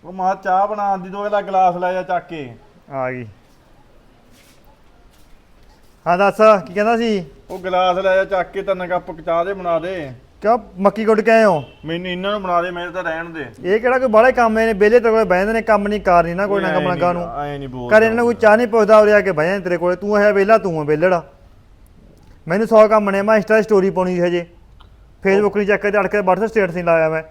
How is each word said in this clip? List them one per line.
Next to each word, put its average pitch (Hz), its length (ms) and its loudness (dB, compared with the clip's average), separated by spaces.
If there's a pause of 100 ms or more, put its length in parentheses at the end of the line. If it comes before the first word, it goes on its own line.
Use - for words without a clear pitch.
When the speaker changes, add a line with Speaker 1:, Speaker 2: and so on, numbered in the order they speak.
Speaker 1:
ਉਹ 175 100 -18
ਮਾਂ 190 220 -2
ਚਾਹ 190 320 0
ਬਣਾ 202 300 -4
ਦੀ, 185 120 -12
ਦੋ 202 160 -8
ਇਹਦਾ 202 160 -2
ਗਲਾਸ 185 340 0
ਲੈ 180 180 -4
ਜਾ 185 100 -4
ਚੱਕ 180 240 -6
ਕੇ। 143 260 -12 (380)
Speaker 2:
ਆ 131 200 -6
ਗਈ। 127 160 -12 (2750)
ਹਾਂ, 175 100 2
ਦੱਸ 196 200 0 (300)
ਕੀ 175 60 -18
ਕਹਿੰਦਾ 214 240 0
ਸੀ? 214 280 -2 (240)
Speaker 1:
ਉਹ 185 100 -14
ਗਲਾਸ 180 380 0
ਲੈ 190 180 0
ਜਾ 190 100 0
ਚੱਕ 185 260 -4
ਕੇ, 196 100 -8
ਤਿੰਨ 185 260 -4
ਕੱਪ 175 340 -6
ਚਾਹ 170 240 -2
ਦੇ 196 80 -6
ਬਣਾ 175 260 -4
ਦੇ। 165 320 -10 (300)
Speaker 2:
ਕਿਉਂ, 226 180 0 (180)
ਮੱਕੀ 202 280 0
ਗੁੱਡ 220 160 0
ਕੇ 220 100 0
ਆਏ 226 120 4
ਹੋ? 170 200 2 (220)
Speaker 1:
ਮੈਨੂੰ 175 260 -8
ਇਹਨਾਂ 185 200 -6
ਨੂੰ 208 100 -6
ਬਣਾ 175 200 -2
ਦੇ, 180 100 -6
ਮੇਰੇ 175 200 -10
ਤਾਂ 180 120 -8
ਰਹਿਣ 165 260 -8
ਦੇ। 160 160 -12 (180)
Speaker 2:
ਇਹ 196 160 0
ਕਿਹੜਾ 247 200 0
ਕੋਈ 262 80 -2
ਬਾਹਲੇ 226 240 4
ਕੰਮ 226 280 0
ਨੇ, 226 140 0
ਵਿਹਲੇ 208 260 4
ਤੇਰੇ 226 120 0
ਕੋਲ 220 120 2
ਬਹਿੰਦੇ 190 300 0
ਨੇ, 226 80 -2
ਕੰਮ 208 260 0
ਨਹੀਂ, 208 140 -4
ਕਾਰ 175 220 4
ਨਹੀਂ 170 120 -4
ਨਾ, 202 120 -4
ਕੋਈ 196 80 -2
Speaker 1:
ਓਏ, 196 60 0
Speaker 2:
ਨਾ 190 60 -4
ਕੰਮ 170 100 -2
Speaker 1:
ਐਂ - 60 -2
Speaker 2:
ਨਾ 180 80 -2
Speaker 1:
ਨਹੀਂ, 175 100 -4
Speaker 2:
ਕਾਹਨੂੰ। 175 420 -4
Speaker 1:
ਐਂ 143 160 -8
ਨਹੀਂ 139 100 -12
ਬੋਲਦਾ 127 300 2
Speaker 2:
ਘਰੇ 220 60 4
ਇਹਨਾਂ 226 100 -2
ਨੂੰ 240 100 0
ਕੋਈ 233 100 0
ਚਾਹ 214 220 4
ਨਹੀਂ 240 100 0
ਪੁੱਛਦਾ, 214 320 4
ਉਰੇ 208 140 6
ਆ 208 80 6
ਕੇ 190 100 -2
ਬਹਿ 156 180 0
ਜਾਂਦੇ 196 140 -4
ਤੇਰੇ 175 140 -2
ਕੋਲੇ। 175 180 0
ਤੂੰ 202 220 -2
ਹੈ 208 160 4
ਵਿਹਲਾ, 202 240 4
ਤੂੰ 180 220 -2
ਹੈ 151 40 -6
ਵਿਹਲੜਾ। 160 460 0 (1160)
ਮੈਨੂੰ 208 200 -2
ਸੌ 220 200 6
ਕੰਮ 208 220 2
ਨੇ, 196 120 -2
ਮੈਂ 220 160 2
Insta 214 260 2
ਸਟੋਰੀ 196 260 2
ਪਾਉਣੀ 180 260 -2
ਸੀ 175 60 -2
ਹਜੇ, 175 240 -2 (840)
Facebook 196 280 2
ਨਹੀਂ 202 120 -2
ਚੈੱਕ 202 200 0
ਕਰਕੇ, 202 320 0
WhatsApp 190 280 0
ਸਟੇਟਸ 196 260 -2
ਨਹੀਂ 175 100 -6
ਲਾਇਆ 165 260 2
ਮੈਂ। 160 200 -4